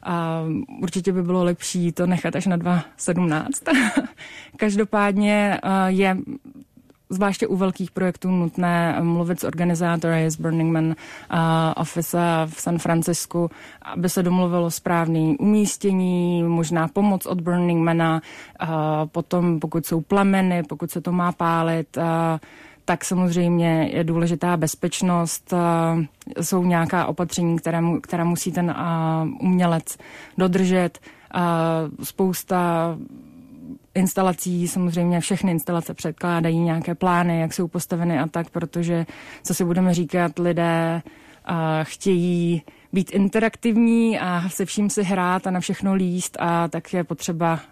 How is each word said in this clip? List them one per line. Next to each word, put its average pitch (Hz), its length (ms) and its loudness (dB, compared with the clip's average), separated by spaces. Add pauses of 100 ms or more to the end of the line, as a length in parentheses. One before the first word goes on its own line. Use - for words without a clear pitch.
a, 165 380 -4 (420)
určitě 185 300 -2
by 185 100 0
bylo 180 220 2
lepší 175 480 0
to 180 140 0
nechat 175 300 0
až 185 100 -2
na 180 100 2
dva 170 280 0 (120)
sedmnáct. 175 640 -2 (460)
<laughs> - 480 -20
Každopádně, 208 1080 2
a, 190 260 2
je 190 280 2 (920)
zvláště 196 360 0
u 190 100 0
velkých 185 340 -2
projektů 185 400 -2
nutné 175 720 0
mluvit 170 380 0
s - 40 -8
organizátory, 165 840 0
s 156 60 -4
Burning 160 360 0
Man, 160 220 2 (360)
a, 165 460 2
Office 170 420 -4 (280)
v 160 140 -12
San 170 180 -2
Francisku, 165 720 0 (320)
aby 180 260 -4
se 185 140 0
domluvilo 175 480 2
správné 165 680 2
umístění, 185 1040 2
možná 165 460 0
pomoc 202 380 0
od 180 140 -4
Burning 175 440 2
Mana, 165 360 2 (380)
a 156 480 -2
potom 170 540 0
pokud 160 260 -4
jsou 165 140 -2
plameny, 190 640 2
pokud 156 280 -8
se 180 100 -6
to 175 120 -4
má 175 200 0
pálit, 165 640 0
a, 165 420 0 (440)
tak 175 200 -2
samozřejmě 170 880 2
je 165 120 0
důležitá 170 520 0
bezpečnost, 170 960 -2
a, 165 460 2 (420)
jsou 180 240 0
nějaká 170 420 2
opatření, 170 520 0
které 165 220 -2
mu-, 165 200 2
která 170 240 -2
musí 175 280 -2
ten, 175 180 0
a, 165 580 -2 (120)
umělec 180 580 2 (400)
dodržet. 185 600 2 (360)
A, 185 60 -2 (600)
spousta 175 920 0 (1000)
instalací, 180 720 0
samozřejmě 175 520 0
všechny 190 300 0
instalace 170 440 -2
předkládají 165 640 -2
nějaké 170 360 0
plány, 175 460 2
jak 165 140 -2
jsou 175 140 -2
postaveny 170 500 -2
a 160 80 0
tak, 165 240 -6
protože, 170 560 -2 (360)
co - 120 -4
si 190 100 0
budeme 180 300 2
říkat, 170 440 0
lidé, 170 640 0 (420)
a, 160 400 0
chtějí 175 800 0 (300)
být 180 200 -2
interaktivní 226 1040 2
a 180 300 -2
se 190 160 -4
vším 208 260 0
si 208 120 0
hrát 185 440 0
a 190 40 -2
na 180 100 -2
všechno 190 340 -2
líst, 180 460 -2
a 170 280 0
tak 165 240 -8
je 180 120 0
potřeba, 165 560 -2 (120)